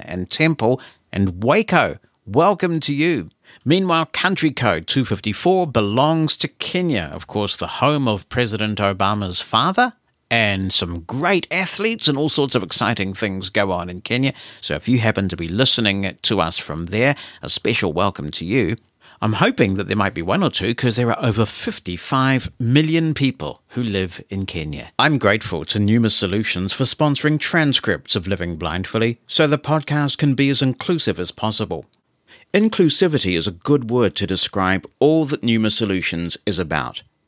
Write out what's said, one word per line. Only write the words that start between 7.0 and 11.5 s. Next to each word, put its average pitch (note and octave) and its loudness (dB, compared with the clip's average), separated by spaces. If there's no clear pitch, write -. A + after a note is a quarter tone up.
of E2+ -12
course, G#2 -2
the - -4
home C#3 0
of G#2 -2
President G#2+ -2
Obama's G2 0
father, F#3 2
and G2+ 2
some E2+ -2
great D#3+ -2
athletes G3 -4